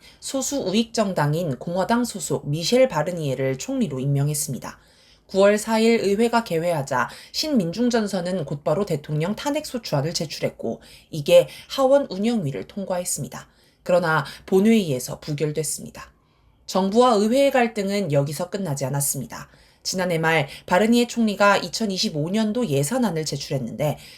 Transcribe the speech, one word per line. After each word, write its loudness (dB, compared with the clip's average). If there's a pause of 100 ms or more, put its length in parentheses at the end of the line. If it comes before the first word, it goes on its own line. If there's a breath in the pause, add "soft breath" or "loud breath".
(180 loud breath)
소수 -4
우익 0
정당인 0
공화당 0
소속 -6
미셸 2
바르니에를 -2
총리로 -4
임명했습니다. -2 (500 soft breath)
구월 4
사일 2
의회가 2
개회하자 -2 (220 loud breath)
신민중전선은 0
곧바로 -2
대통령 -2
탄핵소추안을 -4
제출했고 -6 (300 loud breath)
이게 4 (200 loud breath)
하원 2
운영위를 -2
통과했습니다. -8 (360 soft breath)
그러나 2 (220 loud breath)
본회의에서 2
부결됐습니다. -6 (540)
정부와 4
의회의 4
갈등은 0
여기서 0
끝나지 -4
않았습니다. -6 (340 soft breath)
지난해 -2
말 2 (180 loud breath)
바르니에 4
총리가 4
이천이십오 -2
년도 0
예산안을 0
제출했는데 -4 (200 loud breath)